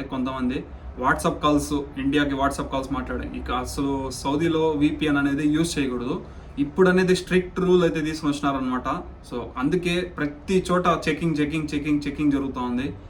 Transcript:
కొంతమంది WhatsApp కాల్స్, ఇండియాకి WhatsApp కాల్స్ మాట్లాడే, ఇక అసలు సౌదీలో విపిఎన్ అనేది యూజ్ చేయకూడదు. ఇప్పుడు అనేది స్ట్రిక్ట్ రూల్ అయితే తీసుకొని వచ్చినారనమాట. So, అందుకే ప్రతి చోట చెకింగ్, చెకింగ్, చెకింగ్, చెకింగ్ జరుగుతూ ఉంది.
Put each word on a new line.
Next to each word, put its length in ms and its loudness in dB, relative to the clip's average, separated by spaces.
కొంతమంది 540 -2
WhatsApp 380 2
కాల్స్, 320 2
ఇండియాకి 600 0
WhatsApp 380 -2
కాల్స్ 200 -4
మాట్లాడే, 460 -4
ఇక 120 -8
అసలు 600 -2
సౌదీలో 600 0
విపిఎన్ 460 2
అనేది 320 2
యూజ్ 300 2
చేయకూడదు. 460 -2
ఇప్పుడు 300 4
అనేది 280 6
స్ట్రిక్ట్ 440 0
రూల్ 220 6
అయితే 180 2
తీసుకొని 320 -2
వచ్చినారనమాట. 560 -2
So, 100 -6
అందుకే 440 0
ప్రతి 680 -2
చోట 160 2
చెకింగ్, 320 0
చెకింగ్, 340 -2
చెకింగ్, 320 0
చెకింగ్ 260 2
జరుగుతూ 280 -2
ఉంది. 340 -2